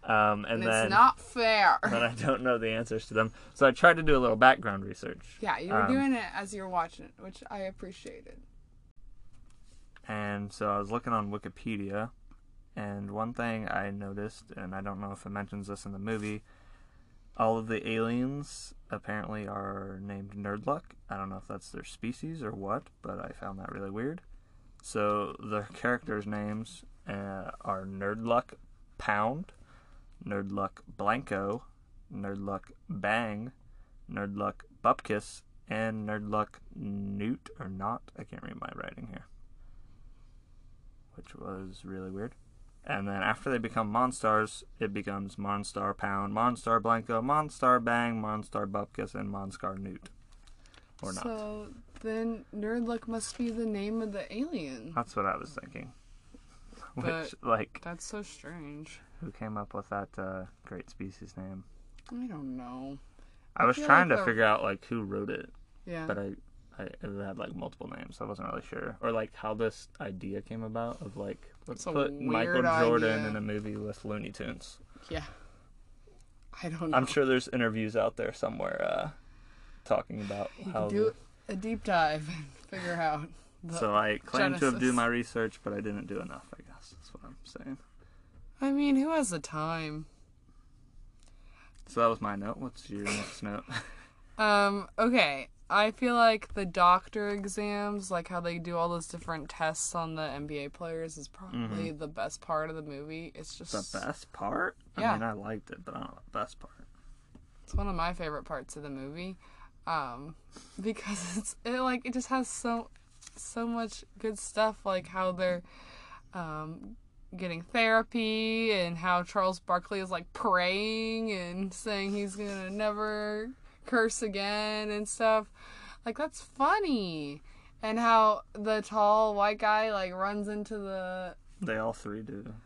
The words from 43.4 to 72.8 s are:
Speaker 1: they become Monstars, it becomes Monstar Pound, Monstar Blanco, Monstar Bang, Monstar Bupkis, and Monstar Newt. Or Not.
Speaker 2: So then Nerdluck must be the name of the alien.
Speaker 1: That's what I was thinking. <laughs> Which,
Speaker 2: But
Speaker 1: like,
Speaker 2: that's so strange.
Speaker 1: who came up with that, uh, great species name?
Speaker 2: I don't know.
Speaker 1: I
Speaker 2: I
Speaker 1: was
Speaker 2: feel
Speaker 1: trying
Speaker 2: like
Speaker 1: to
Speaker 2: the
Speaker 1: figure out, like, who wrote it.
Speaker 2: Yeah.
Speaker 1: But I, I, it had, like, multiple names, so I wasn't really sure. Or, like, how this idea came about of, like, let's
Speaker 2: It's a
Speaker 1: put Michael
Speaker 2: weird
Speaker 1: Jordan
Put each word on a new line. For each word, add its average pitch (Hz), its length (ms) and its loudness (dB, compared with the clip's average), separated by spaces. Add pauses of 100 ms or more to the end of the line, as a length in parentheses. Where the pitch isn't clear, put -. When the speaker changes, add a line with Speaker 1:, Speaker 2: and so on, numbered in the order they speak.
Speaker 1:
they 123 80 2
become 110 340 0
Monstars, 110 720 2 (160)
it 104 140 -2
becomes 98 440 -4
Monstar 101 600 -2
Pound, 101 380 0
Monstar 117 460 4
Blanco, 117 400 2
Monstar 131 600 4
Bang, 117 400 2
Monstar 107 480 -2
Bupkis, 104 440 -4
and 101 180 -4
Monstar 98 460 -6
Newt. 95 300 -10 (920)
Or 185 100 -6
Not. 185 120 -6
Speaker 2:
So 214 440 -6 (340)
then 226 420 -2 (100)
Nerdluck 226 540 -2
must 226 300 -6
be 240 120 0
the 226 160 -2
name 214 360 -2
of 214 100 -4
the 196 220 -6
alien. 170 600 -4
Speaker 1:
That's - 220 -2
what 98 100 2
I 82 100 2
was - 140 -8 (100)
thinking. - 320 -12 (500)
<laughs> - 520 -20
Which, - 100 -4
Speaker 2:
But 165 380 -2
Speaker 1:
like, 110 400 0
Speaker 2:
that's 170 220 -10
so 208 180 -8
strange. 151 800 -14 (200)
Speaker 1:
who 156 120 -8
came 110 240 -8
up 101 180 -8
with 101 160 -8
that, 101 260 -4
uh, 95 280 -6 (200)
great - 240 -12
species 95 480 -12
name? 95 280 -10 (480)
Speaker 2:
I 247 140 -6
don't 143 300 -8
know. 131 420 -10 (580)
Speaker 1:
I 120 80 4
Speaker 2:
I - 20 8
Speaker 1:
was 123 100 6
Speaker 2:
feel 294 100 -2
Speaker 1:
trying 165 220 10
Speaker 2:
like 120 100 6
Speaker 1:
to 98 40 2
Speaker 2:
the 92 40 2
Speaker 1:
figure 113 180 4
out, 107 180 6
like, 98 240 -2
who 117 160 -2
wrote 101 280 -4
it. - 200 -6 (360)
Speaker 2:
Yeah. 165 200 -6
Speaker 1:
But 101 120 -2
I, 98 120 -4 (480)
I, - 60 -8
it - 180 -12
had, 196 360 -6
like, - 160 -8
multiple - 400 -10
names, - 220 -14
so - 80 -8
I 110 40 -8
wasn't - 200 -8
really - 180 -6
sure. - 360 -8
Or, 117 100 0
like, 110 220 -2
how 107 200 -6
this 110 340 -2 (120)
idea 98 420 -6
came 113 200 -8
about 117 400 -6
of, 104 160 -10
like, 101 320 -8 (160)
let's - 140 -10
Speaker 2:
It's - 60 -8
a 175 60 -4
Speaker 1:
put 143 280 0
Michael 120 420 2
Speaker 2:
weird - 20 4 (140)
Speaker 1:
Jordan 117 320 6 (100)